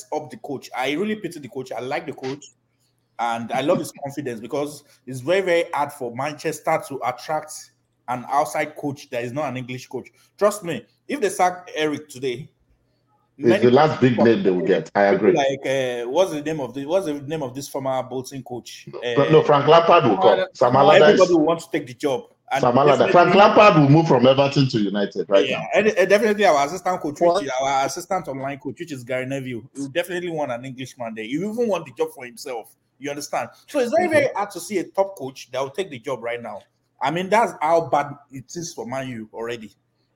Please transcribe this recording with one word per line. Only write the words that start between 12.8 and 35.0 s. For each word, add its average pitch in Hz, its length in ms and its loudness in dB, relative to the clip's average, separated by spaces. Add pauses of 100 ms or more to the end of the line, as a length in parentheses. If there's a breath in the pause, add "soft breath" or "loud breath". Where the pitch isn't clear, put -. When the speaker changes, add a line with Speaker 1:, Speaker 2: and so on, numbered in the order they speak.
Speaker 2:
It's 123 100 -2
Speaker 1:
many 113 180 6
Speaker 2:
the 123 60 6
last 143 300 4
big 123 120 4
Speaker 1:
people, 107 120 2
Speaker 2:
name 110 160 4
they 95 80 2
will 90 160 0
get. 85 300 0
I 101 160 4
Speaker 1:
people 101 160 2
Speaker 2:
agree. 165 100 6
Speaker 1:
like, 139 300 -2
uh, 123 420 -4
what's 170 220 0
the 151 100 -6
name 156 180 -6
of 117 140 -8
the, 139 140 -10
what's 180 180 -2
the 151 160 -4
name 151 220 -8
of 123 100 -8
this 135 140 -12
former 131 340 -6
Bolton 127 400 -10
coach? - 500 -16
Speaker 2:
No, - 80 -14
Speaker 1:
Uh, 123 300 0
Speaker 2:
no, 156 140 8
Frank 147 240 4
Lampard 165 380 8
will 107 120 2
come. 95 220 4
Speaker 3:
Well, 95 140 -2
Speaker 2:
Sam 123 220 2
Speaker 1:
everybody 147 280 8
Speaker 2:
Allardyce. 175 260 6
Speaker 1:
will 170 160 4
want 165 140 0
to - 120 -18
take 147 140 -4
the 123 80 -16
job. 131 300 -4 (280)
And 139 100 0
Speaker 2:
Sam 123 180 4
Allardyce. 147 340 4
Speaker 1:
definitely 175 180 6
Speaker 2:
Frank - 40 4
Lampard 208 480 8
will 135 60 6
move 156 180 6
from 127 180 4
Everton 139 440 4
to 113 100 -2
United 101 500 -4
right 101 180 4
Speaker 1:
Yeah, 127 120 -4
Speaker 2:
now. - 160 -8
Speaker 1:
and, 208 140 2
and 180 200 2
definitely 208 360 2
our 147 200 4
assistant 180 360 -4
coach, 147 180 -6
Speaker 3:
What? 170 160 2
Speaker 1:
which 151 100 -4
is 131 60 -6 (100)
our 135 240 0
assistant 170 420 -6
online 135 300 -8
coach, - 220 -14
which 165 120 -14
is 127 120 -12
Gary 127 240 -6
Neville, 131 340 -8 (140)
we 139 140 -8
definitely 175 420 -6
want 147 200 -6
an 120 140 -10
Englishman 123 480 -12
there. 110 120 -10
He 117 80 -12
even 214 340 -4
want 170 180 -4
the 131 100 -18
job 156 200 -4
for 127 100 -16
himself. 120 500 -14 (220)
You 143 140 -10
understand? 143 380 -8 (180 soft breath)
So 294 120 -4
it's 233 120 -2
very, 349 140 2
Speaker 2:
Mm-hmm. 320 80 -2
Speaker 1:
very 285 220 2
hard 202 140 -6
to 175 100 -16
see 196 200 -6
a 156 60 -4
top 196 300 -4